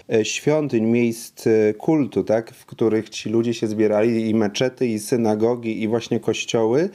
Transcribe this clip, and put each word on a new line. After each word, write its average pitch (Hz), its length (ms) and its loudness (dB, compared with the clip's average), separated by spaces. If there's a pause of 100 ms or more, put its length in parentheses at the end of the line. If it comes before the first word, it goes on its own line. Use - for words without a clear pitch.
(140)
e, 110 120 4
świątyń, 147 580 0
miejsc, 117 640 -2
e, 107 260 4
kultu, 123 500 0
tak, 110 280 -2
w - 140 -20
których 110 440 0
ci - 200 -10
ludzie 117 240 0
się 117 140 -4
zbierali, 107 640 0
i 107 60 2
meczety, 123 520 0
i 107 120 -2
synagogi, 113 800 0
i 110 60 0
właśnie 113 320 -2
kościoły, 117 760 0